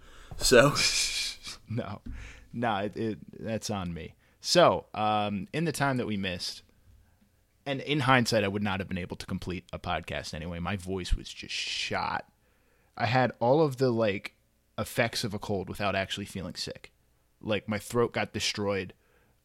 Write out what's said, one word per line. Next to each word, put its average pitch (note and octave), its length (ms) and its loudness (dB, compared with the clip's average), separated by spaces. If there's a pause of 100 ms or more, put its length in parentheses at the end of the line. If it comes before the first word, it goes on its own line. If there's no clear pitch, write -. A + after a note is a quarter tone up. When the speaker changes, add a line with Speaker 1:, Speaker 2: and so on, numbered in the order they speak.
(380)
Speaker 1:
So. C3 420 10
<laughs> - 40 4 (840)
Speaker 2:
No. A2 320 -6 (520)
No, A2+ 240 0
it, G2 180 -4
it, A2 220 -2 (240)
that's G#2+ 280 -6
on F#2 240 -4
me. E2 220 -12 (240)
So, C#3 540 6
um, G#2 580 0
in D#3+ 140 -2
the D3+ 80 -2
time C#3 240 0
that G#2+ 100 -2
we G#2+ 80 -4
missed, F#2 460 -6 (1040)
and C#3 160 -4
in D3+ 180 0
hindsight, A#2+ 460 6
I - 20 2
would G2+ 160 -2
not F#2+ 160 0
have F#2+ 80 -4
been F#2 100 -4
able F2+ 200 -8
to - 80 -12
complete F#2+ 480 -6
a F2 40 -8
podcast D#2+ 560 -4
anyway. E2+ 260 -8
My F2 180 -4
voice F#2 360 -2
was - 140 -4
just - 260 -12
shot. - 720 -4 (720)
I A#2 100 -2
had B2 360 2
all C3+ 200 6
of C#3+ 140 2
the, B2+ 140 4
like, A2 460 0 (420)
effects A2+ 480 -2
of G2 80 -4
a G#2 60 -6
cold F#2+ 280 -4
without F#2+ 260 -2
actually F#2+ 300 -2
feeling F2+ 320 -8
sick. - 380 -10 (480)
Like, G2+ 260 -4
my G#2+ 120 -2
throat A#2+ 340 0
got G#2+ 180 -4
destroyed, G2+ 640 -2 (520)